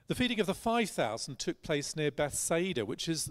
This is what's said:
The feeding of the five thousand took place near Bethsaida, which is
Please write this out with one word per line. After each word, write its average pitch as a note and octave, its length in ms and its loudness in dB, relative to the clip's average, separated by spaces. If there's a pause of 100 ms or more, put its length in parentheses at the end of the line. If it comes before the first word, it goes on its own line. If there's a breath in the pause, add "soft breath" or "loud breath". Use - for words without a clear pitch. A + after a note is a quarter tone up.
The - 80 0
feeding B3 240 2
of F#3 80 2
the F#3+ 80 2
five A3+ 340 2
thousand A#2+ 480 -2
took - 240 -4
place D3 340 -2
near D3+ 140 2
Bethsaida, D#3 720 0
which - 240 -4
is D#3 240 -2